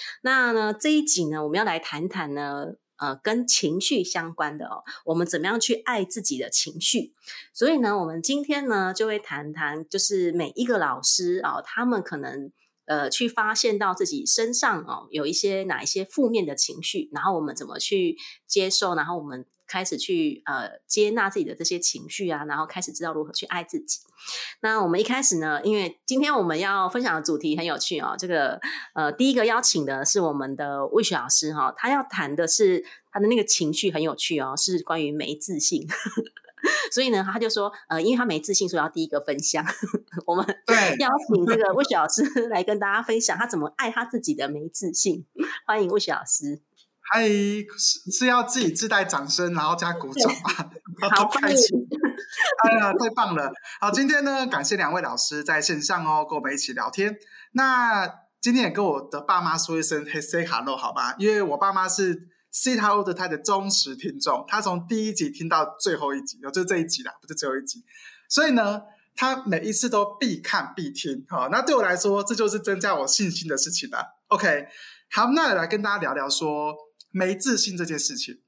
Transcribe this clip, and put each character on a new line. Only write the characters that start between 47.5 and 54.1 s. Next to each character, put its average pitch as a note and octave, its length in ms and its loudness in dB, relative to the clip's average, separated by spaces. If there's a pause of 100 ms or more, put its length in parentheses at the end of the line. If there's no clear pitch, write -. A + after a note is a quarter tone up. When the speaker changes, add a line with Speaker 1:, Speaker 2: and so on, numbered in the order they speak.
Speaker 2:
是 B3+ 160 2
要 B3 160 6
自 B3 160 -2
己 F#3+ 140 4
自 G#3+ 160 -2
带 G3+ 160 4
掌 C#3 240 -2
声， F3 240 0
然 D#3+ 100 0
后 D#3+ 140 2
加 F3 160 -2
鼓 D#3+ 220 -6
掌 G#3+ 180 4
吗？ - 380 -4 (280)
Speaker 1:
对。 G3 120 0
好， G#3 180 6
Speaker 2:
<laughs> - 100 -2
开 C#4+ 160 2
心。 B3 320 6 (760)
Speaker 1:
欢 A3+ 100 8
迎。 A3+ 60 4
Speaker 2:
哎 G#3 80 2
呀， F#3+ 80 0
太 A#3 160 2
棒 G#3+ 240 0
了！ C#3+ 180 -2 (260)
好， G3+ 120 2
今 C4+ 180 2
天 C#4+ 160 4